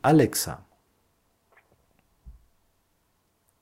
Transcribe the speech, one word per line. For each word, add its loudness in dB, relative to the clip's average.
Alexa. 0